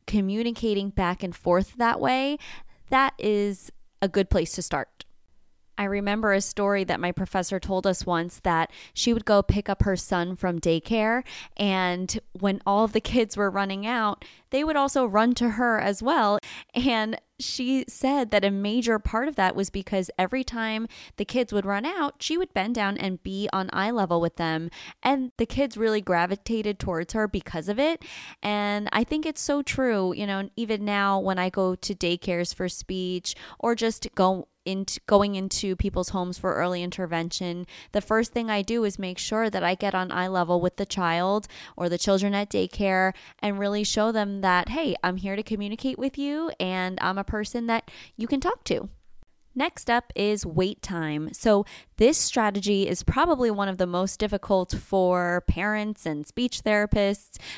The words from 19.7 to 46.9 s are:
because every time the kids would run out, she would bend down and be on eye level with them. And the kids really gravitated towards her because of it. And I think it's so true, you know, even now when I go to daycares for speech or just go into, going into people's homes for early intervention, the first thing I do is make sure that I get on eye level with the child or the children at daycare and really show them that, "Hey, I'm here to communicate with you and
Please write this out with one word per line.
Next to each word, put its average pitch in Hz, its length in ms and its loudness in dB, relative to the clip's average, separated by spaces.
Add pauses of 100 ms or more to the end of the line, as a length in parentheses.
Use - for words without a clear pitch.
because 190 480 -2
every 247 240 0
time 226 440 -4 (300)
the 208 80 -2
kids 247 260 0
would 202 140 0
run 202 200 -2
out, 330 360 -2
she 320 160 -2
would 381 160 -2
bend 208 220 0
down 202 220 0
and 190 260 -4
be 196 280 -4
on 190 220 -2
eye 202 160 0
level 180 320 2
with 170 140 0
them. 165 340 -2 (320)
And 262 360 2
the 226 100 0
kids 269 300 -2
really 214 240 2
gravitated 196 760 0
towards 175 360 -4
her 214 140 0
because 175 400 -6
of 208 120 0
it. 320 240 0 (400)
And 208 480 -2
I 220 120 2
think 311 220 -2
it's 311 160 -6
so 285 220 0
true, 214 500 0
you 202 140 -4
know, 196 280 -4
even 214 300 -4
now 202 340 2
when 190 200 0
I 185 100 0
go 185 240 2
to 190 220 -6
daycares 175 580 -2
for 185 160 -4
speech 180 640 -6 (220)
or 233 160 0
just 226 400 -2
go 190 340 2 (180)
into, 190 420 -4
going 202 280 6
into 190 400 -2
people's 185 340 -2
homes 180 280 -2
for 185 180 0
early 175 280 0
intervention, 175 840 -4 (260)
the 208 100 0
first 220 300 2
thing 226 180 -2
I 208 120 0
do 220 220 0
is 202 160 -2
make 180 180 -6
sure 220 320 0
that 190 140 -2
I 175 120 2
get 196 200 0
on 185 160 -2
eye 180 160 -2
level 180 340 2
with 180 160 0
the 202 80 -2
child 185 640 0 (280)
or 175 140 -2
the 175 80 0
children 202 360 2
at 202 160 -2
daycare 190 640 2 (260)
and 202 200 -2
really 202 240 0
show 214 280 2
them 202 300 0
that, 180 280 4
"Hey, 285 340 -2
I'm 180 140 0
here 190 180 -4
to 214 80 -4
communicate 214 540 -4
with 262 200 -4
you 294 420 -2
and 185 420 -2